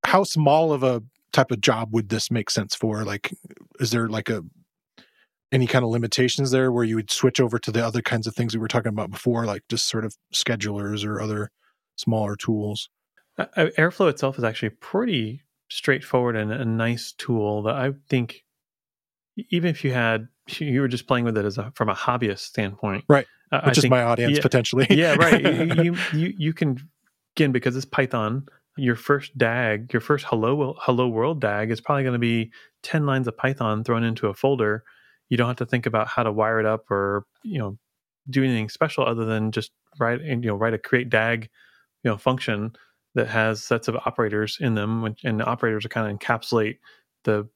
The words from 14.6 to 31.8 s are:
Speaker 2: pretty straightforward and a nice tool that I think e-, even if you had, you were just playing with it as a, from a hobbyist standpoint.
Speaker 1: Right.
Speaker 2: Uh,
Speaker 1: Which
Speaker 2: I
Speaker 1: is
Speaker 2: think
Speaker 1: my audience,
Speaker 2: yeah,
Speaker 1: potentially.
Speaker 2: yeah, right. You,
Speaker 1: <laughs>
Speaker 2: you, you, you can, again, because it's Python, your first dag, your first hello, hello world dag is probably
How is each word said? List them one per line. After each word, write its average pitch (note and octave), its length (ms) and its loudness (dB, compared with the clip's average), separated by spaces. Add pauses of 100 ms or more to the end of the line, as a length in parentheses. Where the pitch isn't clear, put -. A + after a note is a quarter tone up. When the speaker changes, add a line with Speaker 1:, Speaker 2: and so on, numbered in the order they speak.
Speaker 2:
pretty C#3+ 720 -4 (260)
straightforward B2 680 0
and G#2+ 160 0
a B2 140 -4
nice A2+ 480 -2
tool G#2 500 -2
that A2 120 0
I C#3 160 0 (180)
think A#2+ 340 -2 (960)
e-, G#3 140 -10
even F3 180 2
if - 140 -4
you C3+ 100 0
had, A2+ 340 0 (300)
you C#3 240 0
were C3+ 60 2
just B2 200 -4
playing A#2+ 180 2
with A2+ 120 0
it G#2 80 0
as G2+ 140 -2
a, G#2+ 160 -8
from A2 140 0
a F#2+ 60 0
hobbyist A2+ 440 0
standpoint. G2+ 680 -4
Speaker 1:
Right. C#3 200 6 (240)
Speaker 2:
Uh, C#3+ 100 0
Speaker 1:
Which D3 60 2
Speaker 2:
I C#3 100 6
Speaker 1:
is D#3 40 6
Speaker 2:
think B2+ 100 4
Speaker 1:
my B2 120 6
audience, A#2+ 340 2
Speaker 2:
yeah, D3 40 0
Speaker 1:
potentially. B2+ 480 2
Speaker 2:
yeah, E3 260 6
right. E3 280 6
You, E3 400 2
Speaker 1:
<laughs> - 0 -
Speaker 2:
you, F3 120 2 (180)
you, E3 240 -2
you D#3+ 160 -2
can, C#3+ 240 0 (600)
again, C#3+ 140 4
because B2 240 0
it's C3+ 100 -6
Python, B2 640 0 (280)
your B2 200 2
first C#3 420 -2
dag, A#2 560 0
your A#2 80 2
first C#3+ 240 0
hello, B2+ 540 0
hello B2 280 2
world B2 340 -2
dag G#2+ 280 -2
is A2+ 100 -2
probably C#3 240 0